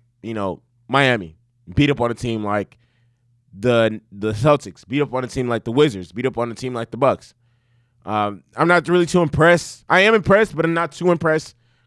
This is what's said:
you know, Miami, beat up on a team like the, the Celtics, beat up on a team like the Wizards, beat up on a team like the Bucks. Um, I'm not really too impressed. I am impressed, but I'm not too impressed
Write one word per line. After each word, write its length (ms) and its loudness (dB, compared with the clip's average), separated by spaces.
you 100 -10
know, 280 -6
Miami, 480 0
beat 140 4
up 100 0
on 120 0
a 40 -6
team 300 -4
like 320 -4
the, 460 0
the 180 -4
Celtics, 560 -2
beat 140 -4
up 120 -4
on 120 -4
a 20 -10
team 220 -4
like 160 -4
the 80 -6
Wizards, 400 2
beat 120 -6
up 120 -4
on 120 -2
a 60 -12
team 180 -10
like 180 -8
the 60 -12
Bucks. 360 0
Um, 400 -4
I'm 140 0
not 180 2
really 180 2
too 160 2
impressed. 680 2
I 100 4
am 160 4
impressed, 400 2
but 80 -2
I'm 100 -2
not 200 -4
too 180 0
impressed 440 -2